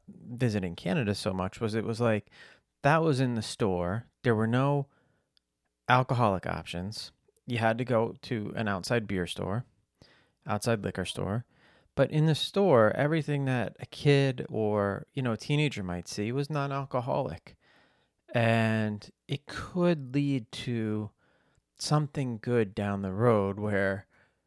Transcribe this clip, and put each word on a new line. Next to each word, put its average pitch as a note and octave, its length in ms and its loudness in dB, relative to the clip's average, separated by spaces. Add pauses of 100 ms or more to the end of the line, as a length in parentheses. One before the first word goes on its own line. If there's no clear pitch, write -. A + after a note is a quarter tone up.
visiting G#2 680 -4
Canada C#3 380 -2
so G2 200 -4
much, F#2 260 -4
was G#2+ 140 -2
it A2 100 -2
was G#2+ 160 -4
like, A2+ 300 2 (520)
that D#3+ 200 4
was D3+ 160 2
in B2+ 160 0
the A2 80 -2
store. F#2+ 640 -2 (160)
There A#2 140 4
were A2 100 2
no C#3 400 2 (1000)
alcoholic A#2+ 580 4
options. F2 640 -6 (360)
You A#2+ 120 -4
had A2+ 200 2
to B2+ 60 -4
go A2+ 380 0
to G#2+ 340 -6
an A2 120 -2
outside G2+ 380 -2
beer F#2 200 -2
store, F#2+ 380 -4 (840)
outside G#2 380 -2
liquor F#2+ 200 -4
store. F#2+ 400 -4 (500)
But C3+ 160 2
in D3+ 160 2
the D#3+ 80 4
store, C3+ 600 4
everything C#3+ 520 -2
that B2 340 -2
a - 60 -12
kid C#3 640 2
or, G#2 640 0
you C3+ 80 -4
know, A#2+ 100 0
a G#2+ 60 -2
teenager D3 440 0
might F2 260 -6
see G#2 220 -4
was C#3 200 -4
non-alcoholic. C#3 1040 -4 (800)
And A2 760 2 (180)
it - 200 -8
could D#3+ 680 -2
lead C#3 380 0
to A2 580 -2 (680)
something C#3+ 640 0
good A#2 320 2
down G2+ 260 -2
the F#2+ 120 -4
road G2+ 460 2
where, G2 480 0 (400)